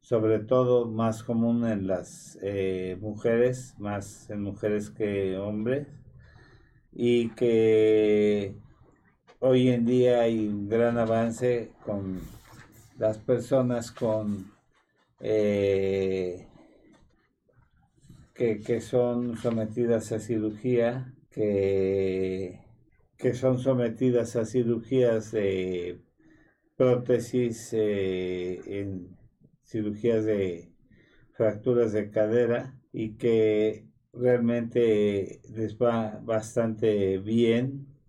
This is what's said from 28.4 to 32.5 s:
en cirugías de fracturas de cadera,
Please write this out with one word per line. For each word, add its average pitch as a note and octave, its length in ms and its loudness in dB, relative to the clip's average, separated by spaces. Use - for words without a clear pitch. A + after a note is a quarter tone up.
en F#2+ 360 -10
cirugías A2 600 -2
de G2 480 -2
fracturas A2+ 600 0
de G#2 180 -2
cadera, A2+ 680 0